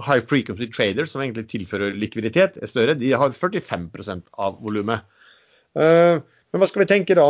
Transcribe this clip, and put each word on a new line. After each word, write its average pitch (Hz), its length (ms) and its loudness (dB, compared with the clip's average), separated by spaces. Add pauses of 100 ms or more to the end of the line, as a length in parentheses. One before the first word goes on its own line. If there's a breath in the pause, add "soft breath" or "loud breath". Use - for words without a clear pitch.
high 135 160 2
frequency 117 480 -4
traders, 113 420 -2
som 139 140 -8
egentlig 113 240 -10
tilfører 101 480 -6
likviditet, 113 640 -2
er 110 80 -10
større. 127 320 2
De 131 160 0
har 135 180 0
førtifem 156 560 -6
prosent 98 460 -12
av 98 240 -6
volumet. 107 420 -4 (720 soft breath)
Eh, 165 460 4
men - 400 -8
hva 190 80 4
skal 202 160 0
vi 196 80 2
tenke 190 240 2
da 151 120 8